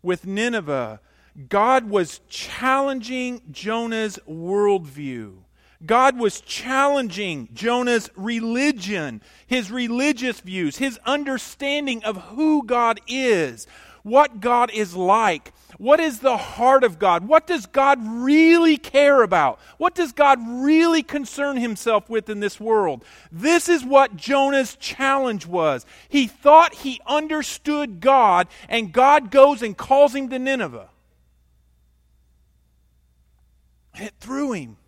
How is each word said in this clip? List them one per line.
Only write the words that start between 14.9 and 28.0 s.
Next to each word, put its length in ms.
like. 580
What 200
is 220
the 160
heart 480
of 140
God? 280
What 200
does 200
God 340
really 760
care 460
about? 360
What 180
does 180
God 340
really 560
concern 540
himself 520
with 220
in 100
this 200
world? 440
This 360
is 160
what 320
Jonah's 600
challenge 680
was. 380
He 180
thought 480
he 320
understood 960